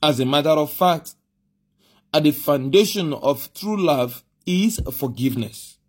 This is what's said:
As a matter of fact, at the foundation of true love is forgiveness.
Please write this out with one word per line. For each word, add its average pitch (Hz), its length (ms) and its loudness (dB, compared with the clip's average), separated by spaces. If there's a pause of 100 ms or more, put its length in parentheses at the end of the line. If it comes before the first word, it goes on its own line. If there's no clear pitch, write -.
As 147 160 2
a 131 80 0
matter 147 240 2
of 151 200 2
fact, 180 440 -2 (960)
at 151 120 4
the 151 60 6
foundation 151 800 2
of - 440 -4
true 202 280 -4
love 127 400 0 (220)
is 190 340 0 (140)
forgiveness. 120 960 -6